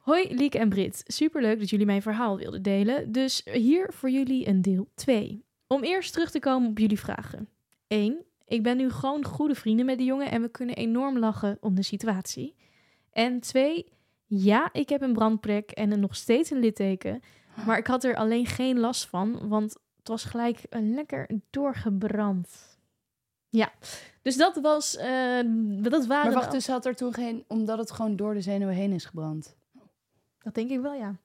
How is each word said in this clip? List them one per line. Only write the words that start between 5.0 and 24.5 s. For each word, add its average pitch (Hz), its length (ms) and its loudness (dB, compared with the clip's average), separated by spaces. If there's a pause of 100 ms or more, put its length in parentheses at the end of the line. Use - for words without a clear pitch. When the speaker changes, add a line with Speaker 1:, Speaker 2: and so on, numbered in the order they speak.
Speaker 1:
Om 269 160 2
eerst 349 300 0
terug 330 180 0
te 302 80 -2
komen 262 300 2
op 214 80 -4
jullie 214 220 4
vragen. - 500 -8 (380)
Eén, 214 300 2 (280)
ik 226 180 0
ben 247 140 2
nu 262 140 2
gewoon 277 340 -2
goede 294 300 0
vrienden 226 300 2
met 262 120 0
de 254 60 0
jongen 269 280 0
en 233 100 0
we 233 80 -2
kunnen 247 260 -6
enorm 247 440 0
lachen 214 420 0
om 190 140 0
de 190 80 2
situatie. 208 720 -4 (560)
En 247 280 0
twee, 277 460 0 (400)
ja, 208 480 4
ik - 160 -2
heb 285 120 0
een 262 120 2
brandplek 214 580 0
en 208 200 0
een, 214 80 2
nog 202 160 0
steeds 262 360 2
een 277 80 0
litteken. 202 640 0 (440)
Maar 220 120 2
ik 233 100 -2
had 254 160 0
er 247 120 2
alleen 226 300 2
geen 254 340 0
last 233 280 -2
van, 208 400 -4
want 214 260 0 (240)
het - 100 -20
was 226 160 -6
gelijk 240 360 -2 (100)
een 220 240 -2
lekker 277 360 -6 (200)
doorgebrand. 208 1300 -2 (720)
Ja, 220 220 2 (500)
dus 262 160 0
dat 330 240 4